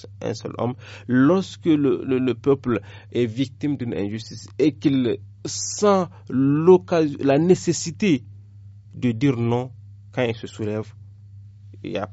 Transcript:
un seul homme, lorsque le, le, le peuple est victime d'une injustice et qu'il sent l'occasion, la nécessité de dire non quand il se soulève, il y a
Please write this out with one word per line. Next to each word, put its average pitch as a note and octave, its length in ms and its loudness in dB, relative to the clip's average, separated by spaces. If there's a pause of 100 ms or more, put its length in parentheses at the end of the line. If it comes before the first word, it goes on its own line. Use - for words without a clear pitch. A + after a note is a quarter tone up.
(220)
un A#2 120 -4
seul - 240 -10
homme, B2 180 -2 (320)
lorsque D3 580 2
le, C#3+ 400 2
le, C3 140 0
le B2+ 160 0
peuple C3 440 0 (320)
est A#2+ 140 0
victime C3+ 500 -4
d'une A#2 200 -6
injustice G2+ 520 -8 (120)
et D3+ 140 4
qu'il C3 440 0 (280)
sent G3 600 0 (240)
l'occasion, D#3+ 920 4
la C#3 160 4
nécessité E3+ 840 2 (720)
de A#2+ 180 0
dire B2 240 2
non A#2+ 360 -2 (420)
quand B2+ 100 0
il A2+ 120 0
se A#2 120 -12
soulève, G#2+ 380 -6 (960)
il F#2 80 -10
y F#2+ 60 -6
a F#2+ 160 -8